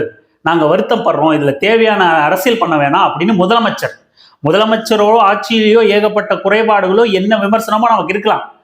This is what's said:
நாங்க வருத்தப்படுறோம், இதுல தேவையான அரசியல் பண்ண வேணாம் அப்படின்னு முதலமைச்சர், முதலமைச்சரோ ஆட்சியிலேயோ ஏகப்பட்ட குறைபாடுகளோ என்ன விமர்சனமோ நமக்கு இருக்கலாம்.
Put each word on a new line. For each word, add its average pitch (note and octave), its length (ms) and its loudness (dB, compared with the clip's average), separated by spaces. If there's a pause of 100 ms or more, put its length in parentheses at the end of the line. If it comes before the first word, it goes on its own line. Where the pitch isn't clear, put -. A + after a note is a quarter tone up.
(420)
நாங்க D#3+ 240 0
வருத்தப்படுறோம், D#3+ 680 0
இதுல C#3+ 220 -2
தேவையான A3 460 0 (100)
அரசியல் F#3 440 0
பண்ண F3 200 -2
வேணாம் D3+ 300 0
அப்படின்னு F3+ 360 -2
முதலமைச்சர், G#3 540 -2 (460)
முதலமைச்சரோ G#3+ 640 0 (100)
ஆட்சியிலேயோ G#3+ 680 2
ஏகப்பட்ட G#3 480 0
குறைபாடுகளோ G#3 760 0
என்ன G3+ 260 -2
விமர்சனமோ A3 520 -2
நமக்கு F#3+ 240 -2
இருக்கலாம். G3+ 280 -2 (220)